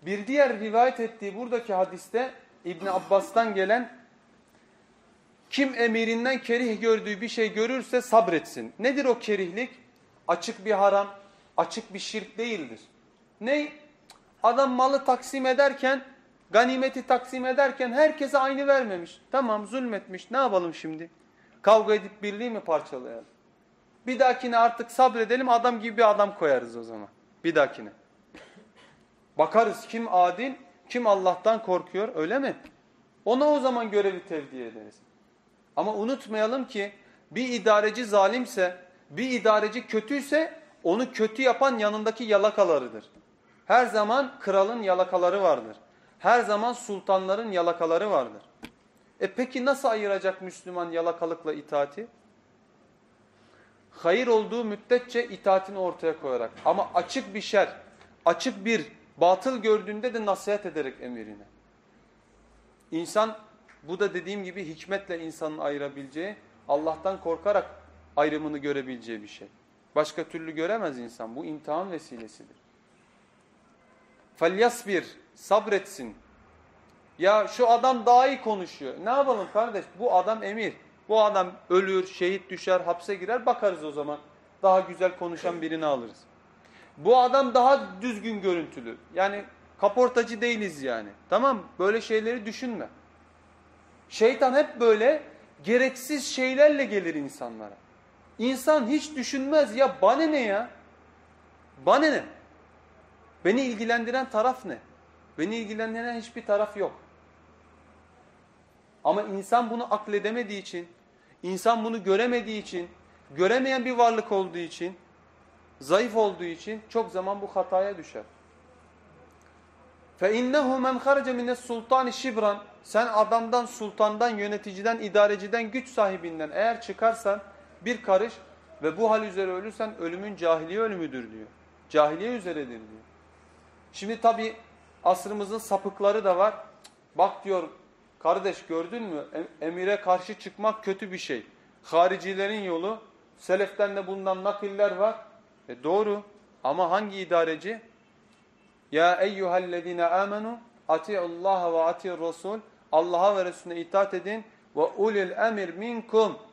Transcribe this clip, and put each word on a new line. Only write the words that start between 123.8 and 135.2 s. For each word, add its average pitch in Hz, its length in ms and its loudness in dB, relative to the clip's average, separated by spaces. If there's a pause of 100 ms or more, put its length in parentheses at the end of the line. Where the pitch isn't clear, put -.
yöneticiden, 208 680 -4
idareciden, 208 720 2
güç 247 180 -8
sahibinden 170 640 -2
eğer 226 260 0
çıkarsan 208 600 -2 (440)
bir 220 180 -4
karış 202 300 2 (500)
ve 160 160 -2
bu 220 120 2
hal 220 120 2
üzere 196 280 -4
ölürsen 214 480 -8
ölümün 180 380 -8
cahiliye 165 440 0
ölümüdür 151 520 -6
diyor. 110 140 -16 (420)
Cahiliye 160 480 2
üzeredir 165 320 -8
diyor. 110 340 -16 (920)
Şimdi 226 280 -8
tabi 220 360 2 (480)
asrımızın 202 540 0